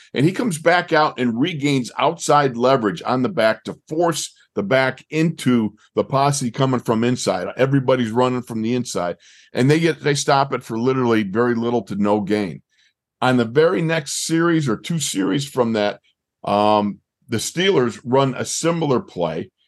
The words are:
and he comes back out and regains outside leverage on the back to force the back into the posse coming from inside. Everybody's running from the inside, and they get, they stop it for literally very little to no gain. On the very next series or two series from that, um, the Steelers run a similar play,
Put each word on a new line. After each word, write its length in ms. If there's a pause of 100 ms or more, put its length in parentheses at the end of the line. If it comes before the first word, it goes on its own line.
(120)
and 140
he 60
comes 260
back 340
out 280
and 180
regains 600
outside 580
leverage 500
on 160
the 60
back 360
to 140 (100)
force 460 (220)
the 80
back 460
into 640 (220)
the 80
posse 480
coming 300
from 240
inside. 420 (100)
Everybody's 540
running 320
from 200
the 120
inside, 420 (360)
and 180
they 80
get, 220
they 140
stop 380
it 120
for 120
literally 460
very 320
little 280
to 120
no 260
gain. 400 (600)
On 140
the 80
very 360
next 460
series 420
or 80
two 220
series 500
from 260
that, 260 (420)
um, 560 (300)
the 80
Steelers 680
run 300
a 100
similar 540
play, 540 (160)